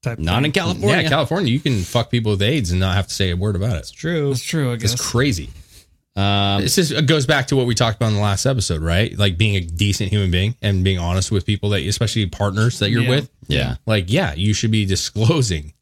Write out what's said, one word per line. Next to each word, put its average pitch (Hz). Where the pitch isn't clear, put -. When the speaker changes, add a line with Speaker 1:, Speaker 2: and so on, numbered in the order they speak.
Speaker 1:
type 117
Speaker 2:
Not 82
Speaker 1:
thing. 131
Speaker 2:
in 156
California. -
Speaker 3:
Yeah, 160
California, 151
you 139
can 117
fuck 113
people 110
with 95
aids 113
and 90
not 95
have 95
to -
say 92
a 87
word 98
about 98
it. 76
Speaker 2:
It's -
true. 147
Speaker 1:
That's 131
true, 143
I 120
Speaker 3:
It's 117
Speaker 1:
guess. 127
Speaker 3:
crazy. 117
Speaker 2:
Um, 101
Speaker 3:
This -
is, 160
it 156
goes 147
back 139
to 143
what 127
we 120
talked 113
about 113
in 107
the 101
last 101
episode, 101
right? 85
Like, 101
being 101
a 92
decent 95
human 101
being 95
and 95
being 95
honest 90
with 101
people 104
that, 98
especially 104
partners 101
that 104
you're 131
Speaker 1:
Yeah. 127
Speaker 3:
with. 131
Speaker 2:
Yeah. 65
Speaker 3:
Like, 104
yeah, 131
you 101
should 110
be 110
disclosing. 95